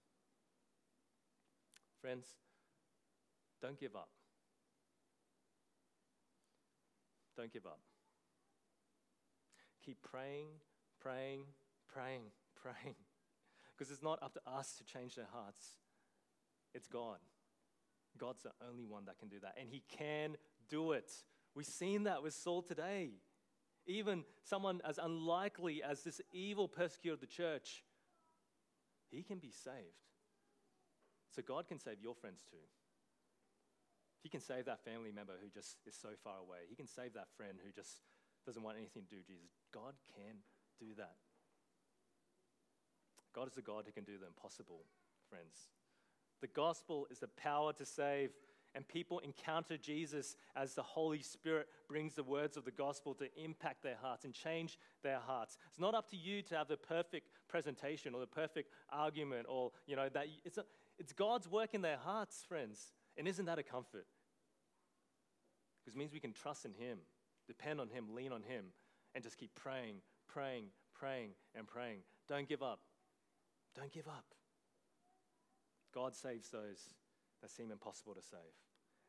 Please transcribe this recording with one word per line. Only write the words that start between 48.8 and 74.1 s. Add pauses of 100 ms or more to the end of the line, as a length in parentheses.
people
encounter
Jesus (200)
as
the
Holy
Spirit (200)
brings
the
words
of
the
gospel
to
impact
their
hearts
and
change (260)
their
hearts. (120)
It's
not
up
to
you
to
have
the
perfect (180)
presentation
or
the
perfect (180)
argument
or, (160)
you
know,
that (180)
it's
a, (320)
it's
God's
work
in
their
hearts,
friends. (240)
And
isn't
that
a
comfort? (1800)
'Cause
it
means
we
can
trust
in
him, (400)
depend
on
him,
lean
on
him, (420)
and
just
keep
praying, (240)
praying, (200)
praying, (180)
and
praying. (240)
Don't
give
up. (920)
Don't
give
up. (1600)